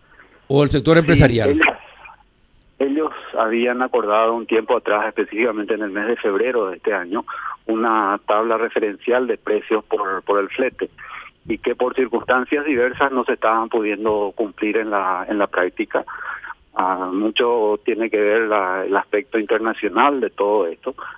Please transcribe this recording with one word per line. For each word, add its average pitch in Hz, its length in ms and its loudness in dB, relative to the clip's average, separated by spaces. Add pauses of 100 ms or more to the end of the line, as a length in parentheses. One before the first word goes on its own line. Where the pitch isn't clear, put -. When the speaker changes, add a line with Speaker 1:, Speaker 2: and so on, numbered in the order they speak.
(460)
Speaker 1:
O 143 160 4
el 139 80 2
sector 151 240 4
Speaker 2:
Sí, 165 60 8
Speaker 1:
empresarial. 131 500 6
Speaker 2:
ellos, 156 160 4 (1120)
ellos 147 320 0 (260)
habían 117 460 0
acordado 113 520 2
un 113 120 -6
tiempo 113 300 2
atrás, 104 320 0
específicamente 107 680 -2
en 107 80 -4
el 104 80 -4
mes 104 160 -4
de 117 100 -2
febrero 110 520 0
de 90 80 -8
este 107 160 -4
año, 92 320 -4 (420)
una 110 580 0
tabla 113 320 0
referencial 113 680 -2
de 113 100 -2
precios 107 480 -2
por, 98 380 -4
por 101 160 0
el 98 120 0
flete, - 400 -4 (580)
y 110 100 -4
que 120 160 -2
por 123 220 -2
circunstancias 127 720 0
diversas 127 440 2
no 127 140 0
se 131 80 0
estaban 113 360 2
pudiendo 104 680 0
cumplir 107 400 -2
en 110 140 -2
la, 95 380 -2
en 107 100 -2
la 98 100 0
práctica. - 560 -2 (680)
Ah, 92 400 -2
mucho 107 720 0
tiene 113 240 -2
que 104 120 0
ver 107 220 2
la, 95 440 0
el 95 100 0
aspecto 104 440 -2
internacional 113 800 0
de 104 100 -2
todo 101 380 0
esto, 127 260 -10 (240)